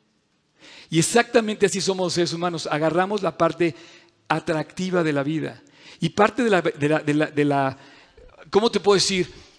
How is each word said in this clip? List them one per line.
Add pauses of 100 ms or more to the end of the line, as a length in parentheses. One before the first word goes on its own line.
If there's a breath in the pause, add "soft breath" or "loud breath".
(880 loud breath)
Y
exactamente
así
somos
los
seres
humanos,
agarramos
la
parte (540 loud breath)
atractiva
de
la
vida. (360 loud breath)
Y
parte
de
la,
de
la,
de
la,
de
la, (720 loud breath)
¿cómo
te
puedo
decir? (260 loud breath)